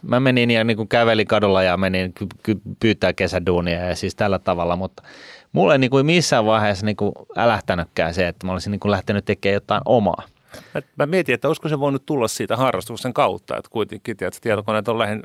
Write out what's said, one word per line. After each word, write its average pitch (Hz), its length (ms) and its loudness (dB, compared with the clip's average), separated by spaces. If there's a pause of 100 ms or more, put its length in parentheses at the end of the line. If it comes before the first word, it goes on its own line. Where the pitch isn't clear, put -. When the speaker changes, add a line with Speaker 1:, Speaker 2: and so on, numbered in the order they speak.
Speaker 1:
Mä 123 180 0
menin 127 320 2
ja 113 120 2
niinku 113 220 0
kävelin 113 420 2
kadulla 101 360 4
ja 90 140 2
menin 92 360 -2
ky-, - 120 -8 (180)
ky-, 104 180 0 (180)
pyytää 98 340 2
kesäduunia 87 720 0
ja 87 100 -2
siis 95 200 -6
tällä 98 240 0
tavalla, 87 360 0
mutta 92 280 -8 (480)
mulla 175 220 4
ei 139 60 4
niinku 131 240 4
missään 147 420 2
vaiheessa 107 400 2
niinku 104 260 -2 (240)
älähtänytkään 92 760 0
se, 87 140 0
että 85 200 -8
mä 92 60 -4
olisin 92 180 -6
niinku 101 200 -2
lähtenyt 101 340 -2
tekemään 98 280 0
jotain 101 320 -2
omaa. 107 380 2 (500)
Speaker 2:
Mä, 143 80 -6 (140)
mä 147 100 -2
mietin, 160 300 0
että 127 120 -4
olisiko 156 220 -4
se 147 100 -2
voinut 139 260 -2
tulla 127 220 -2
siitä 113 300 -4
harrastuksen 123 560 -4
kautta, 101 440 -2
että - 140 -12
kuitenkin, 107 460 -6
tiedät, 92 240 -6
tietokoneet 107 460 -2
on 113 120 -2
lähin-, 107 260 -4